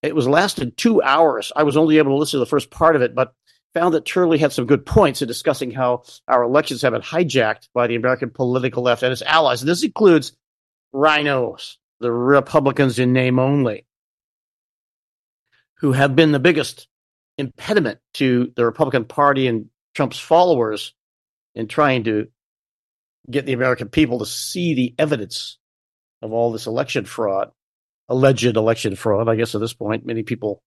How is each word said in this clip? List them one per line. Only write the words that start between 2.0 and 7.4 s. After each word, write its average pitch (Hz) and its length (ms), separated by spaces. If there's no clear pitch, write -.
to 135 60
listen 147 200
to 123 80
the - 40
first 143 220
part 165 240
of 135 60
it, 120 120
but 123 200
found 170 200
that 156 120
Turley 170 320
had 143 160
some 123 120
good 131 200
points 170 360
in 127 60
discussing 131 440
how 123 320
our 127 140
elections 131 380
have 127 120
been 113 80
hijacked 135 720